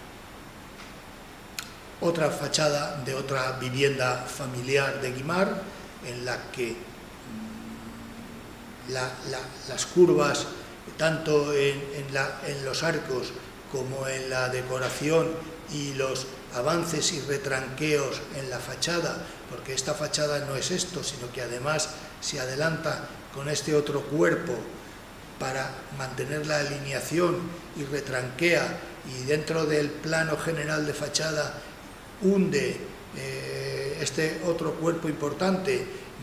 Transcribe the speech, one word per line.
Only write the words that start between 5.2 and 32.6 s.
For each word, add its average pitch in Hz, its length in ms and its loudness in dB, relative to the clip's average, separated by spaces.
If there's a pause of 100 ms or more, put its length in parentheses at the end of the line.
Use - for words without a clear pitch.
en 123 180 -6
la 120 260 -4
que, 117 200 -2
mm, - 2250 -12
la, 127 120 -2 (260)
la, 127 100 -4 (300)
las - 160 -2
curvas, 151 640 8 (500)
tanto 151 560 4
en, 139 260 4 (160)
en 139 180 -6
la, 139 340 0
en 139 180 -4
los 135 180 -2
arcos 147 480 0 (400)
como 131 360 -2
en 131 220 -2
la 127 200 2
decoración 127 800 2 (440)
y 143 200 -2
los 135 340 0 (260)
avances 156 600 2
y 143 80 -2
retranqueos 135 1000 0 (140)
en 135 140 -6
la 123 100 -4
fachada, 143 580 0 (320)
porque 131 240 -6
esta 151 200 0
fachada 147 520 2
no 135 100 -2
es 127 160 0
esto, 147 320 -2
sino 123 280 -4
que 127 100 -6
además 127 480 0 (300)
se - 200 -4
adelanta 143 680 0 (260)
con 139 140 -6
este 151 260 2
otro 143 280 4
cuerpo 156 520 4 (840)
para 135 320 -2 (260)
mantener 135 480 -2
la 151 140 4
alineación 139 760 2 (400)
y 143 80 -2
retranquea, 135 920 2 (320)
y 127 160 -6
dentro 151 400 2
del 147 240 4
plano 160 480 0
general 156 480 0
de 147 80 0
fachada 151 600 0 (680)
hunde, 165 560 6 (400)